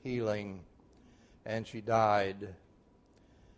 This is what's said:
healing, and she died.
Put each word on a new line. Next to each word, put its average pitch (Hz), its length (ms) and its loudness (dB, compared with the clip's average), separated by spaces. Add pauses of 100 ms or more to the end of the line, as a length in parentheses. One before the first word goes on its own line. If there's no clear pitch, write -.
healing, 104 580 -2 (840)
and 110 220 -4
she 113 140 -10
died. 101 720 2 (1040)